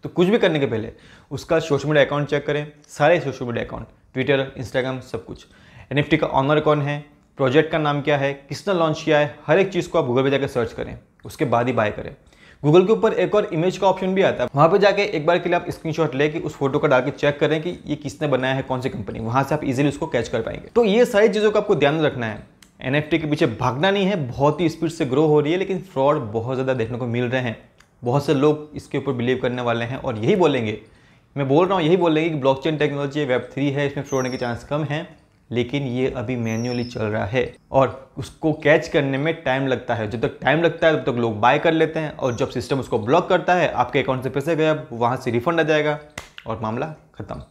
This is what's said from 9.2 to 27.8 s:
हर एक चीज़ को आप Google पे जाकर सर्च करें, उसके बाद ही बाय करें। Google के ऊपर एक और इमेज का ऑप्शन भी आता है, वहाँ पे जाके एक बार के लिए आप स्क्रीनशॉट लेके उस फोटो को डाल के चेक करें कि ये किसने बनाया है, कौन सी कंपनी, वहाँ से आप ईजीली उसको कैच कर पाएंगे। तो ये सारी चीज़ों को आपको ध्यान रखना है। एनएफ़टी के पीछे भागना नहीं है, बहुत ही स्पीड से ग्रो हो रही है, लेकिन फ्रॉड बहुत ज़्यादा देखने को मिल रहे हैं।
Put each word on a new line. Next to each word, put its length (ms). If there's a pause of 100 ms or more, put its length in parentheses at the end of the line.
हर 120
एक 120
चीज़ 180
को 100
आप 80
Google 160
पे 60
जाकर 180
सर्च 260
करें, 240 (280)
उसके 200
बाद 220
ही 60
बाय 180
करें। 240 (480)
Google 240
के 60
ऊपर 220
एक 200
और 180
इमेज 240
का 100
ऑप्शन 280
भी 60
आता 220
है, 120
वहाँ 140
पे 100
जाके 280
एक 180
बार 140
के 100
लिए 60
आप 140
स्क्रीनशॉट 460
लेके 240
उस 160
फोटो 240
को 80
डाल 140
के 100
चेक 280
करें 220
कि 240
ये 100
किसने 320
बनाया 260
है, 100
कौन 180
सी 80
कंपनी, 300
वहाँ 240
से 120
आप 80
ईजीली 260
उसको 180
कैच 200
कर 140
पाएंगे। 280
तो 160
ये 200
सारी 240
चीज़ों 220
को 80
आपको 160
ध्यान 260
रखना 240
है। 180 (380)
एनएफ़टी 380
के 80
पीछे 180 (100)
भागना 360
नहीं 140
है, 100 (120)
बहुत 340
ही 80
स्पीड 200
से 160
ग्रो 200
हो 140
रही 140
है, 60
लेकिन 240
फ्रॉड 360 (120)
बहुत 240
ज़्यादा 180
देखने 240
को 100
मिल 180
रहे 160
हैं। 160 (460)